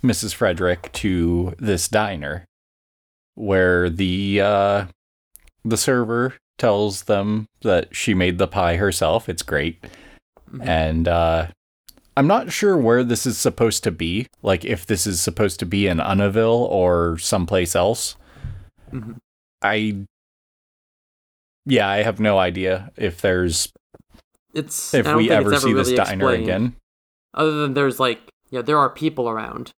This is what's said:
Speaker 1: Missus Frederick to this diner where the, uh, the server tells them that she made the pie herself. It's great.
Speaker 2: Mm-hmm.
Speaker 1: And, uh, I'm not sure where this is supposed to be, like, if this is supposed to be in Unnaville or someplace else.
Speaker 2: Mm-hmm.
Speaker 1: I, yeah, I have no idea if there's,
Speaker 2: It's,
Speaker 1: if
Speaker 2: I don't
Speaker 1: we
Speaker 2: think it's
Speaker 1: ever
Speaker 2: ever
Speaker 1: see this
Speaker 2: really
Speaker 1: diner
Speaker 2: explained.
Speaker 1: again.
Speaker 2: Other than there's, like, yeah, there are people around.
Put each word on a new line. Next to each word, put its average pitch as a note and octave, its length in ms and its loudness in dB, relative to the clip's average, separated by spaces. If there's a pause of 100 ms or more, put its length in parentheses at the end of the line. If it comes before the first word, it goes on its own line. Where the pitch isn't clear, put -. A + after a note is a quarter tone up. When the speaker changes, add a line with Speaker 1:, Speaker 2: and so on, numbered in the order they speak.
Speaker 1:
Missus A2 320 0
Frederick F2+ 600 0
to F2 640 0
this G2 300 -2
diner F2 560 -4 (920)
where F#2 520 2
the, G2 520 0
uh, G2+ 460 2 (760)
the A2+ 120 0
server A#2+ 580 0 (240)
tells G#2 460 0
them G#2+ 420 -2 (160)
that F#2+ 320 0
she - 200 -2
made F2+ 240 2
the F#2 100 2
pie F2 280 0
herself. F2+ 520 0
It's F2 160 -8
great. D2+ 360 -4 (680)
Speaker 2:
Mm-hmm. - 120 -14
Speaker 1:
And, D#2+ 440 0
uh, E2 400 2 (680)
I'm C#3 100 4
not F#3+ 260 0
sure G3+ 240 2
where B2 280 4
this A#2+ 220 -2
is A#2 120 -4
supposed - 460 0
to G#2 80 0
be, E2+ 340 -4 (160)
like, F#2+ 220 0
if - 200 -6
this G2+ 220 -2
is F#2 140 -2
supposed - 400 -2
to G2 60 -4
be G2 200 0
in F2 120 0
Unnaville G#2 680 2
or F2 500 2
someplace F#2 580 0
else. G2 400 0 (760)
Speaker 2:
Mm-hmm. A#2 200 -12 (500)
Speaker 1:
I, G#2+ 360 0 (1700)
yeah, A2+ 240 4
I G2 140 2
have G#2+ 160 -2
no G#2 220 4
idea F#2 560 -2
if F#2 240 -6
there's, F2+ 520 0 (800)
Speaker 2:
It's, - 400 -8
Speaker 1:
if C3+ 120 2
Speaker 2:
I D3+ 40 0
don't D3+ 80 4
Speaker 1:
we A2 100 2
Speaker 2:
think G#2+ 120 4
it's G2+ 60 2
Speaker 1:
ever G#2 80 2
Speaker 2:
ever C#3+ 60 2
Speaker 1:
see A2+ 140 2
this - 160 2
Speaker 2:
really B2 60 2
Speaker 1:
diner G2+ 160 2 (180)
Speaker 2:
explained. A2+ 120 0
Speaker 1:
again. A2 340 -2 (580)
Speaker 2:
Other D#3 180 0
than D3 220 -2
there's, C3+ 260 0
like, B2 180 0 (320)
yeah, B2+ 120 -6
there D3 160 2
are C3+ 120 4
people D#3 380 -2
around. A2+ 520 -8